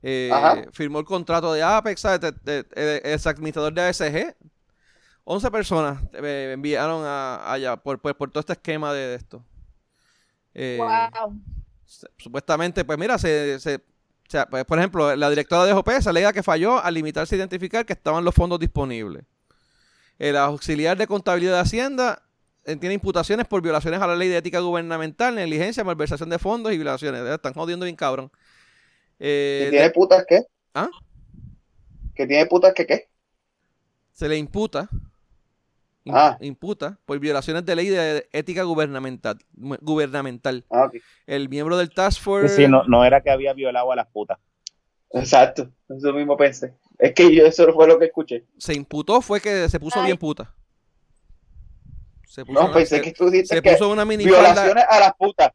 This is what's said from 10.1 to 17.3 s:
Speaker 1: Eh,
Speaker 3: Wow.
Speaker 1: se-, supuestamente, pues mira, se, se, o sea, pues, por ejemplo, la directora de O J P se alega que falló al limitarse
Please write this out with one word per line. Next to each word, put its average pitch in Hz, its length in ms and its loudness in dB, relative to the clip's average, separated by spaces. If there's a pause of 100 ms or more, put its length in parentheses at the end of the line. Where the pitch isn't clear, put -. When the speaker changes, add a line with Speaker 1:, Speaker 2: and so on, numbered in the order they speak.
Speaker 1:
Eh, 127 260 -10
Speaker 3:
Wow. 226 640 -4 (460)
Speaker 1:
se-, - 220 -20 (100)
supuestamente, 160 680 -4
pues 147 140 -6
mira, 220 180 -2
se, 147 440 -2
se, 143 160 -6
o - 40 -10 (480)
sea, 143 180 -2
pues, 131 200 -6
por 165 120 0
ejemplo, 165 380 0
la 147 140 0
directora 151 340 2
de 196 80 4
O 233 40 4
J 196 140 0
P 262 120 0
se 196 80 0
alega 185 240 2
que 196 80 -6
falló 190 420 0
al 175 80 -2
limitarse 156 420 -6